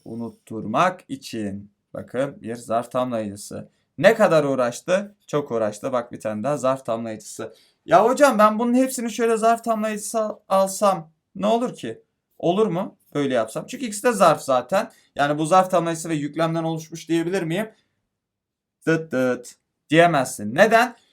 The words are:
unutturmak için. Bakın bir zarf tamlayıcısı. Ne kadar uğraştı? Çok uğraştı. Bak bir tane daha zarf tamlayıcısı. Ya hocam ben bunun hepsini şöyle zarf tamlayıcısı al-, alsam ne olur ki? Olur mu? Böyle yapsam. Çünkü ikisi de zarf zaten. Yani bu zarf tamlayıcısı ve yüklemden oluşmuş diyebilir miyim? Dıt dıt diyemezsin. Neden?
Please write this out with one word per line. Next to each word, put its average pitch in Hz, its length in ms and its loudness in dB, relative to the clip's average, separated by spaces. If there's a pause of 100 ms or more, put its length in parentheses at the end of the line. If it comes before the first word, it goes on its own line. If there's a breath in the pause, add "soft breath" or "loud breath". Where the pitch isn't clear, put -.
unutturmak 117 1040 -4
için. 104 640 -10 (220)
Bakın 131 480 -8
bir 113 120 -10
zarf 120 360 -4
tamlayıcısı. 110 800 -6 (300 soft breath)
Ne 196 160 6
kadar 165 300 4
uğraştı? 139 720 -2 (100)
Çok 147 240 -4
uğraştı. 113 420 -4
Bak 120 200 -4
bir - 80 -14
tane 107 240 -6
daha 147 120 -2
zarf 131 280 -2
tamlayıcısı. 113 680 -8 (320 soft breath)
Ya 180 180 6
hocam 254 340 4
ben 214 200 6
bunun 240 160 2
hepsini 254 360 0
şöyle 226 260 0
zarf 233 280 2
tamlayıcısı 220 560 -4
al-, 214 180 -6 (100)
alsam 190 640 2 (240)
ne 196 120 -4
olur 233 300 0
ki? - 260 -10 (360)
Olur 196 280 2
mu? 190 320 -6 (160)
Böyle 139 200 0
yapsam. 117 320 -2
Çünkü 254 200 -10
ikisi 208 160 -8
de 247 100 2
zarf 175 280 4
zaten. 135 500 0 (240 soft breath)
Yani 147 240 0
bu 156 80 -2
zarf 185 240 4
tamlayıcısı 170 380 -2
ve 165 60 -2
yüklemden 160 500 -2
oluşmuş 160 440 -8
diyebilir 170 340 0
miyim? 185 280 -4 (1160 soft breath)
Dıt 160 260 0
dıt 127 440 -2 (340)
diyemezsin. 143 640 2
Neden? 226 420 4 (160 soft breath)